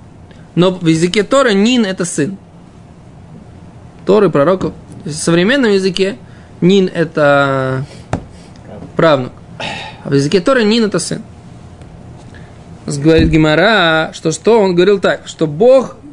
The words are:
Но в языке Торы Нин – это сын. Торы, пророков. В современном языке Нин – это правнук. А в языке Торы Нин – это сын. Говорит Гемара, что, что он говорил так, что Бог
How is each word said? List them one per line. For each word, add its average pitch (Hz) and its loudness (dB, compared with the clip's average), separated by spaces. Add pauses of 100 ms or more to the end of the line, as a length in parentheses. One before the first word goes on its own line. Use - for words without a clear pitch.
(560)
Но 180 2
в 180 -6
языке 170 0
Торы 254 2
Нин – 220 2
это 190 -4
сын. 170 -4 (1700)
Торы, 196 2
пророков. 156 0 (320)
В 147 -10
современном 190 0
языке 190 -2 (420)
Нин – 185 2
это 139 0 (1120)
правнук. 139 0 (720)
А - -10
в 143 -2
языке 147 2
Торы 247 0
Нин – 226 0
это 196 -2
сын. - -8 (1600)
Говорит 160 0
Гемара, 160 2
что, 160 -6
что 226 2
он 190 0
говорил 190 2
так, 170 -2
что - -4
Бог 220 2 (180)